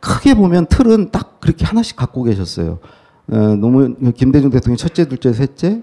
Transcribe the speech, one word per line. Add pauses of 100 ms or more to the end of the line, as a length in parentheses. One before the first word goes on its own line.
크게
보면
틀은
딱
그렇게
하나씩
갖고
계셨어요. (520)
어, (180)
노무현,
김대중
대통령
첫째,
둘째,
셋째,